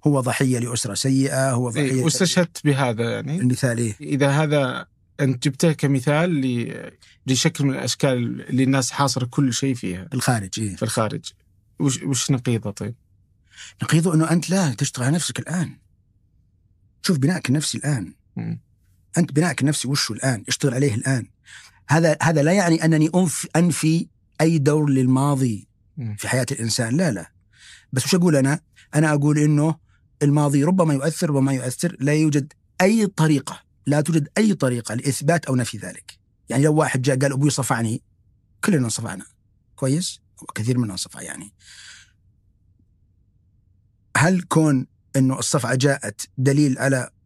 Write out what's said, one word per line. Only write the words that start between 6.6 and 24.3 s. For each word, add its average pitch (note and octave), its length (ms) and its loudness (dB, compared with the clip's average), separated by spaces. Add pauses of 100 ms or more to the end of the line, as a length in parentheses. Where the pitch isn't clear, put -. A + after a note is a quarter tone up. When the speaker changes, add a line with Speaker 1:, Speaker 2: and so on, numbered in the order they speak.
Speaker 2:
لشكل C3+ 380 0
من C#3 60 4
الأشكال B2 760 -2
اللي C3 140 2
الناس C3 280 2
حاصرة C3+ 340 0
كل C3 280 0
شيء C3+ 220 -2
فيها. F#2 400 -8
Speaker 1:
الخارج، A2 460 -2
إيه. G2+ 160 -4
Speaker 2:
في - 60 -6
الخارج. A2 500 -4 (460)
وش، C#3 240 -2
وش C3+ 280 -4
نقيضه A#2+ 400 -2
طيب؟ G#2 240 -10 (880)
Speaker 1:
نقيضه E3 320 2
إنه D#3+ 160 4
أنت D#3+ 200 0
لا F3 240 2
تشتغل B2+ 300 -4
على C#3 100 2
نفسك E3 240 -4
الآن. D3+ 400 -6 (1200)
شوف E3+ 160 0
بنائك D#3+ 300 -2
النفسي C#3 300 -2
الآن. B2 360 -4 (220)
Speaker 2:
مم. A1+ 240 -8 (580)
Speaker 1:
أنت D#3+ 140 0
بنائك D3+ 280 0
النفسي C#3+ 280 -2
وشه C#3 240 -4
الآن، A#2 360 -2
اشتغل C#3 260 -2
عليه C3 200 0
الآن. C3 320 -2 (640)
هذا، D#3 340 4
هذا D3+ 200 4
لا D#3 100 4
يعني E3+ 320 2
أنني D#3+ 240 4
أنف-، F3 380 0 (100)
أنفي E3 520 2 (320)